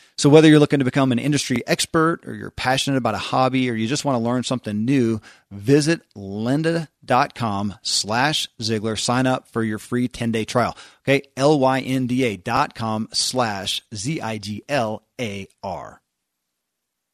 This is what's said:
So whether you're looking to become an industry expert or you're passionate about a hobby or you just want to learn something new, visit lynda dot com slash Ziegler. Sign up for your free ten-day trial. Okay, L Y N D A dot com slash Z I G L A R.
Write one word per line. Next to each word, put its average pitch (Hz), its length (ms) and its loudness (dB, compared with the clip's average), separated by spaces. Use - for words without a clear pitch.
So 147 120 4
whether 156 180 10
you're 151 120 10
looking 147 200 4
to 131 60 0
become 131 260 0
an 117 80 0
industry 131 460 -2
expert 165 600 -2
or 120 80 -12
you're 104 180 -12
passionate 135 460 -2
about 117 180 0
a - 40 -6
hobby 131 500 0
or 120 40 -2
you 110 140 -2
just 143 180 -4
want 139 100 0
to 113 80 -2
learn 120 200 -2
something 107 420 -4
new, 120 340 2
visit 143 500 2
lynda 131 720 -2
dot 135 300 2
com 101 480 -4
slash 123 640 -2
Ziegler. 110 340 -2
Sign 127 300 0
up - 220 -2
for 113 160 -4
your 107 160 -4
free 123 280 -2
ten-day 113 380 -4
trial. 113 320 0
Okay, 139 200 2
L 147 240 4
Y 131 200 2
N 131 280 -2
D 123 180 0
A 101 120 -2
dot 120 380 -2
com 110 360 -4
slash 104 680 -4
Z 117 280 -6
I 110 160 -6
G 104 320 -10
L 113 340 -2
A 101 280 -8
R. - 380 -12